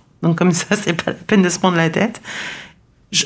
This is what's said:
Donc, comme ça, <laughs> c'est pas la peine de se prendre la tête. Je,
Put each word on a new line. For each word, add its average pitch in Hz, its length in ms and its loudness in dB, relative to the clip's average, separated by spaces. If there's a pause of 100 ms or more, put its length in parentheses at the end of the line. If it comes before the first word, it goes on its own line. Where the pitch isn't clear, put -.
(220)
Donc, 165 160 2
comme 180 140 2
ça, 170 180 0
<laughs> 208 60 2
c'est 208 180 0
pas - 180 -4
la - 60 -6
peine 202 260 2
de 180 60 2
se 170 100 -4
prendre 180 180 2
la 165 120 4
tête. 170 320 -2 (880)
Je, - 140 -2